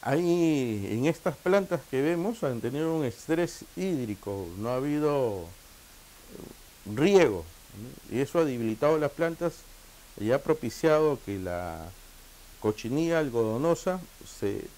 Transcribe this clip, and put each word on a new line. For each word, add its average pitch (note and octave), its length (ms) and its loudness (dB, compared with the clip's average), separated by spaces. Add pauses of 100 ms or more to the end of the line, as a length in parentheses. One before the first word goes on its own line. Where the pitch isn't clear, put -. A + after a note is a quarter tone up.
Ahí C#3+ 880 2
en A#2 160 0
estas E3 300 0
plantas F3+ 440 2 (100)
que C3 120 0
vemos F3 400 0
han B2+ 180 -2
tenido D3 340 -2
un D#3 100 -2
estrés D#3+ 600 -2 (120)
hídrico, G#2+ 720 -4 (120)
no G#2+ 100 -4
ha B2+ 80 0
habido C#3 720 0 (1400)
riego, B2+ 600 4 (680)
¿no? G#2 60 -4
Y B2 40 2
eso C#3 200 0
ha E3 40 4
debilitado B2+ 540 0
las D3 140 -2
plantas E3 420 -2 (640)
y G#2+ 140 0
ha C#3+ 100 2
propiciado D#3 800 2
que G2+ 140 -4
la F2 500 -6 (720)
cochinilla D#3 600 0
algodonosa C#3+ 800 0 (380)
se G2+ 280 -2 (120)